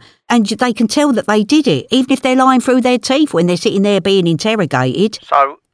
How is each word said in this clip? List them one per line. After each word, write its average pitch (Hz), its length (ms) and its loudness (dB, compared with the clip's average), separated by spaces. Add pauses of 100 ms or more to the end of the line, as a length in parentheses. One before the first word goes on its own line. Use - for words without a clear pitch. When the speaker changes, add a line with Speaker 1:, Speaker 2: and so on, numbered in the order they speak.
(300)
Speaker 1:
And 233 160 2
they 233 260 -2
can 220 160 -2
tell 294 240 0
that 208 160 -2
they 214 160 2
did 202 240 0
it, 143 240 0
even 254 220 0
if - 80 -2
they're 254 160 0
lying 262 240 4
through 254 180 0
their 247 180 0
teeth 277 360 -2
when 170 140 0
they're 175 100 0
sitting 196 240 -2
there 202 180 0
being 190 280 0
interrogated. 165 960 -2
Speaker 2:
So, 143 360 -2 (140)